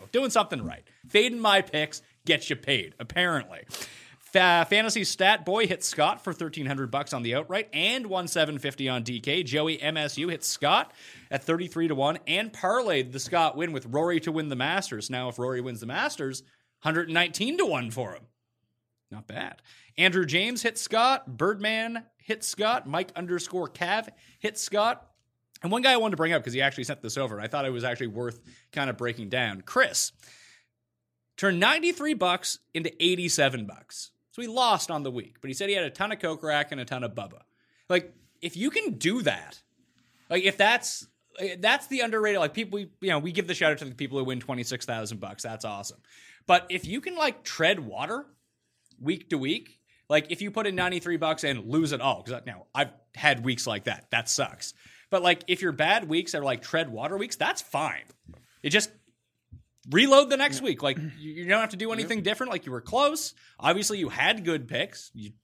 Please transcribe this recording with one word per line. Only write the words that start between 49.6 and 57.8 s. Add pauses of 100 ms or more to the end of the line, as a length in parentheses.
like,
if
you
put
in
ninety-three
bucks
and
lose
it
all,
'cause
now
I've (240)
had
weeks
like
that.
That
sucks. (360)
But,
like,
if
your
bad
weeks
are,
like,
tread
water
weeks,
that's
fine. (580)